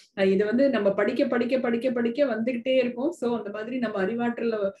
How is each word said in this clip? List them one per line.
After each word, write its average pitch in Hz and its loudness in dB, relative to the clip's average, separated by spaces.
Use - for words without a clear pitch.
அ, 196 2
இது 196 4
வந்து 247 2
நம்ம 202 2
படிக்க, 247 0
படிக்க, 247 0
படிக்க, 240 0
படிக்க 240 0
வந்துகிட்டே 240 0
இருக்கும். 254 0
So, 233 -2
அந்த 208 -8
மாதிரி 220 -6
நம்ம 208 -2
அறிவாற்றலை 233 -2